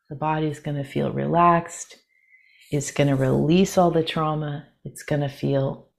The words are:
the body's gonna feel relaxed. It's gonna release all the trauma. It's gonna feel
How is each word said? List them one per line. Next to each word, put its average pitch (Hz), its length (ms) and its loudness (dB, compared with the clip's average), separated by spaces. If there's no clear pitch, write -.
the 151 60 -12
body's 156 460 -2
gonna 143 240 -6
feel 143 260 -2
relaxed. 170 880 2
It's 143 220 -4
gonna 143 240 2
release 143 600 2
all 175 140 6
the 165 140 0
trauma. 151 640 -4
It's - 180 -14
gonna 143 260 -2
feel 139 600 -2